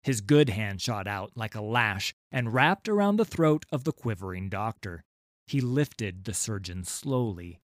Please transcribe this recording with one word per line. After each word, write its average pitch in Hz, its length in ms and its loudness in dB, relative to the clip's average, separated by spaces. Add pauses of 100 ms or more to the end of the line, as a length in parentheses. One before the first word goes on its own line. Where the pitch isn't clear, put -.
His 120 200 0
good 135 280 6
hand 101 320 -4
shot 104 260 -4
out 101 300 -6
like 110 180 -6
a 107 60 -6
lash 107 520 2 (180)
and 120 220 -2
wrapped 156 360 4
around 208 280 4
the 220 80 4
throat 156 460 2
of 131 140 -4
the 156 80 -2
quivering 95 560 -6
doctor. 98 540 -6 (440)
He 139 140 0
lifted 120 640 -2
the 110 80 -6
surgeon 92 500 -6
slowly 98 840 -4